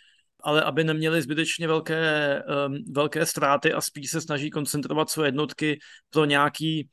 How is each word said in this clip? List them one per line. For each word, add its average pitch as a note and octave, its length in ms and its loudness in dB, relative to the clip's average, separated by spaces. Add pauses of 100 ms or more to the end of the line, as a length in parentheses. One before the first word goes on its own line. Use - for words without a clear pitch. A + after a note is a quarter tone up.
(440)
ale D3+ 200 4
aby D3 200 0
neměli D#3 380 0
zbytečně D#3+ 460 -2
velké, D#3 680 0 (120)
ehm, C#3+ 260 -2 (180)
velké D3+ 340 0
ztráty C#3+ 480 2
a D3+ 80 -2
spíš - 280 -8
se D#3+ 120 -4
snaží D3+ 280 -4
koncentrovat D3 600 -2
své D#3 180 0
jednotky D3 520 -2 (300)
pro D#3 160 4
nějaký D3 680 2